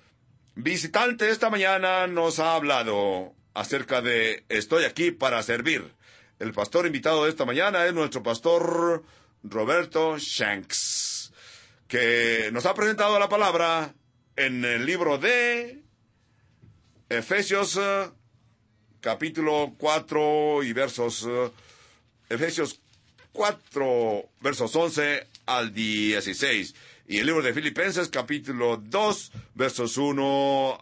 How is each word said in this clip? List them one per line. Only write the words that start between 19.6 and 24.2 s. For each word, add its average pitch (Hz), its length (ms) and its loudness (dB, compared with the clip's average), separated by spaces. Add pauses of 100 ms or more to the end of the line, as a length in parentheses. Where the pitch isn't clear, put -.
cuatro 151 840 2
y 120 120 -4
versos, 120 540 -2
eh, 123 220 -2 (800)
Efesios 156 520 -2 (500)
cuatro, 127 1000 -2 (120)